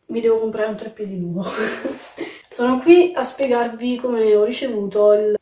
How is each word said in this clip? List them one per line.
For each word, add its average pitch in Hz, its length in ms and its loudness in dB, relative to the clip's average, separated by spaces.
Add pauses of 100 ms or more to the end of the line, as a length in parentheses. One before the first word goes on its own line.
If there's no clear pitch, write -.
Mi 226 140 -4
devo 226 180 2
comprare 220 300 -4
un 214 60 -6
treppiedi 214 420 -10
nuovo. 175 320 -6
<laughs> - 1040 -10
Sono 254 260 0
qui 349 360 6
a 262 80 -2
spiegarvi 240 760 -2
come 226 380 2
ho 208 80 4
ricevuto 208 680 2
il 208 280 2